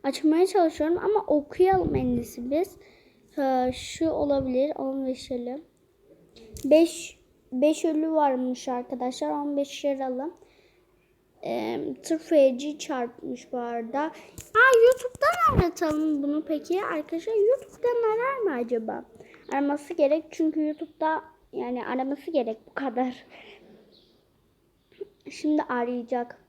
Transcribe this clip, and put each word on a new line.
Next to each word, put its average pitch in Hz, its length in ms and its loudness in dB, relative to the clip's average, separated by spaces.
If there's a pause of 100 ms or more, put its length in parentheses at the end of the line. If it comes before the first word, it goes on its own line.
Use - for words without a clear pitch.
Açmaya 311 440 4
çalışıyorum 339 500 2
ama 403 300 0
okuyalım 339 680 2
en 262 100 0
iyisi 240 460 -4
biz. 330 260 -2 (580)
Ha, 262 380 2
şu - 360 -4
olabilir, 277 680 0
on 269 320 -4
beş 262 240 -6
ölü. 247 300 -8 (1040)
Beş, 320 540 4 (320)
beş 294 340 2
ölü 320 260 0
varmış 254 560 0
arkadaşlar, 247 640 -6
on 294 280 -4
beş 285 260 -6
yaralı. 269 500 -4 (1120)
Ee, - 340 -4 (240)
tır 320 160 -2
feci 285 600 2
çarpmış 247 720 -8
bu 247 60 -6
arada. 233 420 -6
Aa, 427 720 2 (140)
YouTube'dan 571 680 2
aratalım 311 680 2
bunu 294 220 -2
peki 339 380 -2
arkadaşlar. 339 500 -6
YouTube'dan 480 800 0
arar 508 260 -2
mı 381 160 0
acaba? 226 520 -4 (460)
Araması 285 420 -2
gerek 311 380 2
çünkü 311 300 0
YouTube'da 311 640 -4 (300)
yani 247 320 -6
araması 262 460 -4
gerek 233 260 0 (120)
bu - 40 -20
kadar. 254 520 -4 (2000)
Şimdi 302 320 0
arayacak. 240 760 -4 (120)